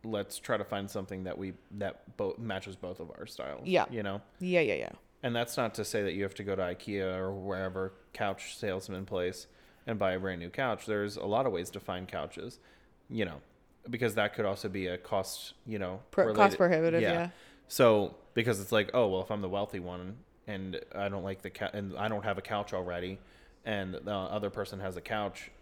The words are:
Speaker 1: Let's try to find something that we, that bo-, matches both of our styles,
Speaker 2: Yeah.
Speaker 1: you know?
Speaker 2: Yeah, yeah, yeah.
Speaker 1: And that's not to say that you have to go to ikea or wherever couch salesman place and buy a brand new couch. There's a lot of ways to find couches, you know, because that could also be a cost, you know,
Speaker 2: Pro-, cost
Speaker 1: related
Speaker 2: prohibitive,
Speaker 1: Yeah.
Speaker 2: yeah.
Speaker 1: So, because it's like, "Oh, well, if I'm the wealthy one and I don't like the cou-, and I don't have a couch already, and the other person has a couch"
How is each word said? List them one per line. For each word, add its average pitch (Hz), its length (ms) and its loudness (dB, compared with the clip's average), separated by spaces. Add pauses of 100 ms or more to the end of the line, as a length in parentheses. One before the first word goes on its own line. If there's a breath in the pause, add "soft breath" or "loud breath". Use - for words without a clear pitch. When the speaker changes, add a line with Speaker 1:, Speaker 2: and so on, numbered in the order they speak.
Speaker 1:
Let's 107 360 -4
try 117 180 0
to 101 60 0
find 101 260 -4
something 95 360 -6
that 90 120 -4
we, 95 160 -6 (180)
that 101 460 -6
bo-, 95 200 -2
matches 98 380 -6
both 90 240 -10
of 82 180 -10
our 95 80 -8
styles, 67 420 -8
Speaker 2:
Yeah. 180 220 6
Speaker 1:
you 113 140 -4
know? 98 180 -2 (180)
Speaker 2:
Yeah, 180 220 4
yeah, 107 140 4
yeah. 50 160 -4 (300)
Speaker 1:
And 120 140 0
that's 117 220 0
not 117 180 0
to 110 100 -2
say 107 180 0
that 90 100 0
you 98 100 0
have 95 120 -4
to 104 80 -8
go 98 120 0
to 95 60 0
ikea 92 560 -2
or 95 160 -2
wherever 95 600 -2 (200)
couch - 440 -2
salesman 95 480 -4
place 92 420 -2 (380 soft breath)
and 113 140 -2
buy 95 140 4
a 92 60 0
brand 95 200 -2
new 87 100 -8
couch. 120 360 -2
There's 104 320 0
a - 80 -4
lot 113 200 4
of 117 60 2
ways 90 200 -2
to 101 100 -8
find 92 260 -6
couches, - 520 -8 (500 soft breath)
you 110 160 0
know, 76 160 -8 (480)
because 113 260 2
that 104 180 4
could 110 120 0
also 101 240 0
be 95 180 -2
a 90 100 -2
cost, - 560 -2 (120)
you 110 140 -4
know, 92 200 -4 (120)
Speaker 2:
Pro-, - 160 6
cost 107 100 2
Speaker 1:
related 196 200 8
Speaker 2:
prohibitive, 165 440 6
Speaker 1:
Yeah. - 120 4
Speaker 2:
yeah. 170 160 0 (380 loud breath)
Speaker 1:
So, 110 480 8 (180)
because 113 280 4
it's 98 100 -4
like, 107 220 4
"Oh, 120 160 6
well, 95 120 2
if 95 100 -6
I'm 104 100 0
the 92 80 -2
wealthy 101 300 -2
one 90 380 -8 (300)
and 95 320 -4 (160)
I 101 140 0
don't 98 140 -4
like 98 180 -6
the 95 80 -8
cou-, - 240 -4
and 101 240 -4
I 104 100 0
don't 104 160 0
have 101 140 0
a 98 40 -6
couch 101 320 -4
already, 90 460 -4 (460 soft breath)
and 98 280 -2
the 95 180 -6
other 98 380 -2
person 98 300 -6
has 95 180 -4
a 87 40 -8
couch" - 500 -4 (100)